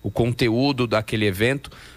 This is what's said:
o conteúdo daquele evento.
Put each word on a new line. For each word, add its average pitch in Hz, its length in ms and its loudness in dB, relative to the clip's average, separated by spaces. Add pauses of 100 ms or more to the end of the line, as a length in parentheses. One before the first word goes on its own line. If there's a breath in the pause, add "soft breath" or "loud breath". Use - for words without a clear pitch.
o - 80 -6
conteúdo 123 760 0
daquele 107 380 0
evento. 107 440 0 (280 loud breath)